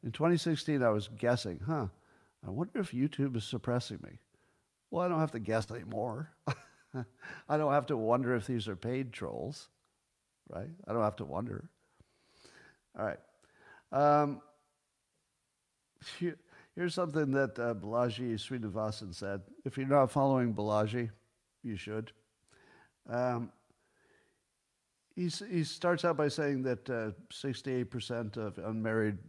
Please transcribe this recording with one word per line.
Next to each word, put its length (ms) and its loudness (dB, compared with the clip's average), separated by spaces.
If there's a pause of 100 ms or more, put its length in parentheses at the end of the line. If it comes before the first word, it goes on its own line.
in 100 -6
twenty 240 6
sixteen, 460 2
I 80 8
was 180 2
guessing, 560 0
"Huh, 220 -2 (580)
I 60 -8
wonder 300 -4
if 100 -4
YouTube 460 0
is 80 -2
suppressing 580 -2
me." 160 -16 (720)
Well, 140 0
I 40 2
don't 120 2
have 120 2
to 60 -4
guess 320 0
anymore. 680 -4
<laughs> 560 -10 (540)
I 80 2
don't 160 2
have 140 4
to 100 0
wonder 380 4
if 120 0
these 220 -2
are 80 -4
paid 360 -4
trolls, 560 -8 (800)
right? 220 -8 (160)
I 60 -4
don't 100 2
have 140 2
to 80 -8
wonder. 440 -6 (1300)
All 80 -4
right. 140 -2 (720)
Um, 500 4 (1800)
here, 180 -2 (400)
here's 180 -2
something 380 2
that, 260 2
uh, 160 0
Balaji 600 0
Srinivasan 800 -4
said. 280 -6 (220)
If 120 -6
you're 120 -2
not 240 8
following 420 4
Balaji, 560 2 (540)
you 120 -4
should. 360 -6 (960)
Um, 420 -2 (1700)
he's, 340 -2
he 140 2
starts 400 0
out 120 2
by 120 4
saying 340 0
that, 260 -2
uh, 220 -2 (220)
sixty-eight 580 -4
percent 460 -6
of 220 -6
unmarried 600 0 (100)